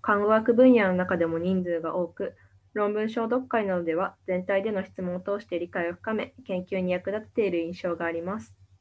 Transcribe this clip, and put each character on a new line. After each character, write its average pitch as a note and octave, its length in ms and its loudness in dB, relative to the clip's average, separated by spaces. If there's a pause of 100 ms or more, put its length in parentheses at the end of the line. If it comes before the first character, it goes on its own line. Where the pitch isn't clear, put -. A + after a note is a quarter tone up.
看 G#3 200 2
護 G#3 60 2
学 A3 260 4
分 B3+ 180 10
野 G#3+ 140 6
の F#3 80 2
中 F3+ 220 0
で E3+ 100 2
も E3 120 -2
人 F#3 260 0
数 E3+ 160 -2
が E3 160 -4
多 F3+ 100 -2
く、 - 300 -8 (380)
論 G#3 200 0
文 G#3+ 120 0
紹 A3+ 180 -2
読 B3+ 240 -2
会 A3 180 0
な F#3 100 0
ど F3 60 -2
で D#3+ 140 -2
は F3+ 180 -2 (140)
全 F#3 180 -2
体 G3 160 0
で A3 80 -2
の F#3+ 140 -2
質 - 180 -12
問 F3+ 140 -4
を F3+ 40 -8
通 G3+ 200 -4
し G#3+ 80 -18
て F3 100 -4
理 F3 100 -6
解 F3 220 -4
を F3 40 -8
深 A3 200 -6
め、 - 180 -6 (140)
研 F3+ 180 -6
究 F#3+ 140 -6
に F3+ 140 -2
役 F3+ 180 -4
立 G#3+ 160 -6
て - 40 -20 (120)
て G#3 60 2
い - 20 0
る E3+ 140 0
印 E3+ 80 -6 (100)
象 F3 140 -2
が E3+ 100 -4
あ E3 40 -2
り E3 120 -6
ま F#3+ 160 -6
す。 - 160 -16 (260)